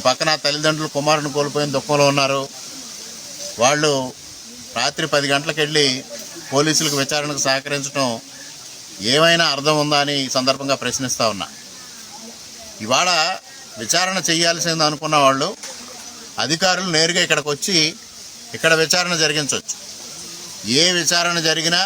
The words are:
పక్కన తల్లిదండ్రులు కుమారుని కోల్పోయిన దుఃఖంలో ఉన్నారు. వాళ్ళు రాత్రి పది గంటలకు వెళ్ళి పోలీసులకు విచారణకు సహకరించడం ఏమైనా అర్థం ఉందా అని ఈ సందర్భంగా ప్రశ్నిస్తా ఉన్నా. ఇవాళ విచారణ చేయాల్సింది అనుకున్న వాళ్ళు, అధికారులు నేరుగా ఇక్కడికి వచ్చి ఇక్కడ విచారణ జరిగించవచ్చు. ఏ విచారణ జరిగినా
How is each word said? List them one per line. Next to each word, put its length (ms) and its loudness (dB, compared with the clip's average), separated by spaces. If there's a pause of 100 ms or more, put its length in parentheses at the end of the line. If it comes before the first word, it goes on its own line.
పక్కన 300 2
తల్లిదండ్రులు 520 0
కుమారుని 460 2
కోల్పోయిన 380 0
దుఃఖంలో 360 4
ఉన్నారు. 340 2 (1160)
వాళ్ళు 340 4 (840)
రాత్రి 300 -2
పది 200 2
గంటలకు 320 2
వెళ్ళి 440 2 (500)
పోలీసులకు 420 2
విచారణకు 420 0
సహకరించడం 720 0 (920)
ఏమైనా 440 6
అర్థం 360 2
ఉందా 180 2
అని 160 0 (100)
ఈ 40 -6
సందర్భంగా 460 2
ప్రశ్నిస్తా 540 -2
ఉన్నా. 180 -4 (1300)
ఇవాళ 280 2 (680)
విచారణ 400 0 (120)
చేయాల్సింది 540 2
అనుకున్న 320 2
వాళ్ళు, 400 4 (840)
అధికారులు 520 0
నేరుగా 300 4
ఇక్కడికి 280 2
వచ్చి 280 0 (760)
ఇక్కడ 200 4
విచారణ 420 2
జరిగించవచ్చు. 600 0 (960)
ఏ 200 4
విచారణ 480 2
జరిగినా 460 2